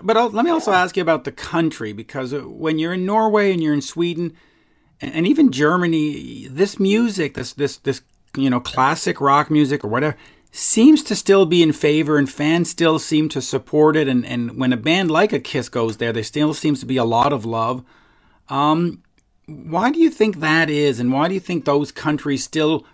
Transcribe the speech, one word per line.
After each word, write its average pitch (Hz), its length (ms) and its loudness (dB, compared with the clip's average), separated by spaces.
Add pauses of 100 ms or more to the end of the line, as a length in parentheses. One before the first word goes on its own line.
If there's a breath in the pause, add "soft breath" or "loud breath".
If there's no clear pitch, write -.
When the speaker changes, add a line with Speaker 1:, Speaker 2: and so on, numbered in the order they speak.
Speaker 1:
but 220 120 2
I'll, 233 140 2
let 220 160 -2
me 349 60 2
also 330 180 -2
Speaker 2:
Yeah. 185 140 4
Speaker 1:
ask 180 120 -4
you 190 60 -2
about 160 220 0
the 135 80 -8
country, 143 600 -4
because, 123 440 -10
uh, 143 60 -8
when 156 360 -4
you're 165 160 -2
in 185 100 -4
Norway 208 480 2
and 175 120 -2
you're 151 100 2
in 147 80 0
Sweden, 165 560 -4 (640 soft breath)
and, - 140 -10
and 165 120 0
even 277 240 4
Germany, 151 1000 -2
this 180 280 -2
music, 196 540 0
this, 131 200 -10
this, 139 240 -4
this, 135 240 -6 (360)
you 135 100 2
know, 127 120 2
classic 139 600 -2
rock 143 300 2
music 147 340 2
or 104 40 -4
whatever, 131 280 -2 (360 soft breath)
seems 277 540 4
to 214 100 -4
still 196 320 4
be 170 160 4
in 156 100 2
favor, 151 460 2
and 135 100 2
fans 165 400 0
still 160 300 2
seem 156 300 0
to 143 120 -6
support 151 560 2
it. 151 100 4
And, 127 160 2
and 120 360 -6
when 127 120 0
a 123 60 0
band 165 320 0
like 185 240 2
a 151 60 0
Kiss 127 280 -6
goes 113 300 -2
there, 117 160 -2
there 113 80 -4
still 151 320 -2
seems 143 280 -2
to 120 40 -12
be 127 120 -2
a 123 60 2
lot 117 300 2
of 117 100 -4
love. 117 400 -4 (640 soft breath)
Um, 156 520 -2 (460)
why 165 440 -4
do 320 80 0
you 330 100 6
think 214 300 0
that 156 320 2
is, 147 280 2
and 123 140 2
why 147 140 2
do 190 80 -2
you 190 40 -2
think 175 260 -6
those 143 260 0
countries 147 520 -4
still 156 400 -2 (100)